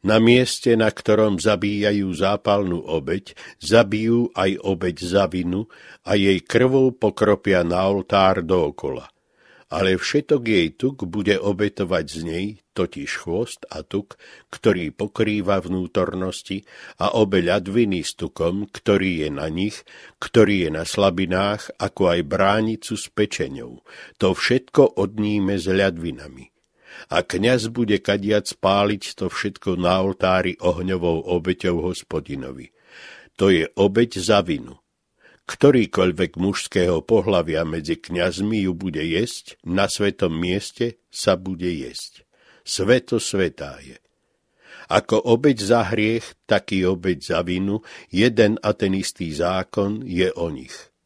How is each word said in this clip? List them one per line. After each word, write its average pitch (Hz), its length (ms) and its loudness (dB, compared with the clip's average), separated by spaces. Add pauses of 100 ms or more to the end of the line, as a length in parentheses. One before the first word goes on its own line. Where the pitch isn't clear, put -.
Na 104 140 4
mieste, 120 580 4
na 110 140 2
ktorom 107 500 2
zabíjajú 101 720 0
zápalnú 95 760 0
obeť, 80 480 -6 (240)
zabijú 110 720 2
aj 98 320 0
obeť 90 400 -2
za 95 240 2
vinu 92 400 -4 (340)
a 104 140 0
jej 98 240 4
krvou 131 560 2
pokropia 101 640 2
na 87 240 0
oltár 95 540 2
dookola. 76 720 -2 (600)
Ale 95 240 2
všetok 143 460 0 (100)
jej 85 240 2
tuk 131 320 -4
bude 101 320 0
obetovať 95 640 -2
z 80 240 -10
nej, 87 180 -4 (300)
totiž 78 480 -6
chvost 92 480 -6
a 78 80 -10
tuk, - 400 -8 (320)
ktorý 90 400 0
pokrýva 101 720 -2
vnútornosti, 92 1040 -6 (320)
a 104 160 0
obe 98 240 4
ľadviny 95 640 0
s - 80 -8
tukom, 90 560 -4
ktorý 95 560 0
je 76 80 -4
na 71 160 -6
nich, 92 320 -4 (400)
ktorý 104 480 4
je - 80 -2
na 82 80 -6
slabinách, 95 960 0
ako 98 240 -4
aj 87 160 2
bránicu 101 800 0
s - 80 -12
pečeňou. 65 720 -4 (400)
To 92 160 2
všetko - 640 2
odníme 101 560 -2
s 85 80 -4
ľadvinami. 85 880 -2 (560)
A - 160 0
kňaz 113 480 0
bude 113 320 0
kadiac 101 480 0
páliť 101 640 0
to 90 160 -6
všetko 95 480 -4
na 92 240 2
oltári 92 560 0
ohňovou 87 720 0
obeťou 87 480 -2
Hospodinovi. 69 880 -8 (720)
To 98 80 6
je 82 240 4
obeť 101 480 2
za 101 240 2
vinu. 80 320 -6 (640)
Ktorýkoľvek 92 960 2
mužského 90 640 0
pohlavia 87 640 0
medzi 80 320 -4
kňazmi 92 640 -2
ju 92 140 0
bude 82 240 -6
jesť, 85 640 -4
na 95 240 0
svetom 101 400 -2
mieste 90 800 -6
sa - 240 0
bude 90 320 -6
jesť. 69 560 -10 (400)
Sveto 117 560 0
svetá 73 640 -4
je. 67 160 -20 (880)
Ako - 320 0
obeť 120 400 2
za 104 320 2
hriech, 110 560 -2
tak - 240 0
i 95 160 0
obeť 90 480 -2
za 85 80 0
vinu, 95 400 -4 (320)
jeden 110 480 4
a 107 80 0
ten 98 240 0
istý 90 400 -6
zákon 95 720 -2
je 90 240 0
o 85 220 -4
nich. - 420 -16 (120)